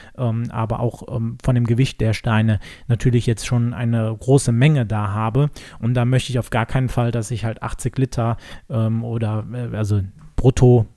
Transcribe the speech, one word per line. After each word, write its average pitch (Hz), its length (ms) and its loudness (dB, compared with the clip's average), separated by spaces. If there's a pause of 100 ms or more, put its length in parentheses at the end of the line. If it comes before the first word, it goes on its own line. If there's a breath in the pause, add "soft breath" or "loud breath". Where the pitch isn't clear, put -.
(160 loud breath)
ähm, 117 360 -2
aber 117 280 -4
auch, 120 240 -4 (100)
ähm, 113 300 -4
von 127 120 2
dem 120 100 2
Gewicht 120 360 0
der 113 120 2
Steine 110 460 2 (280 loud breath)
natürlich 120 380 2
jetzt - 220 -2
schon 120 260 0
eine 113 440 -2
große 131 340 4
Menge 131 340 4
da 104 260 -2
habe 113 380 0 (300 loud breath)
und 120 160 0
da 120 100 2
möchte 127 240 0
ich 127 80 -2
auf 113 140 -4
gar 113 160 0
keinen 131 200 0
Fall, 120 220 0
dass 117 220 -4
ich 110 140 -6
halt 110 180 -6
achtzig - 340 -6
Liter, 117 400 -2 (320 loud breath)
ähm, 113 340 0
oder, 110 480 -4
äh, 117 240 -8
also 104 260 0 (340)
brutto 123 500 6 (120)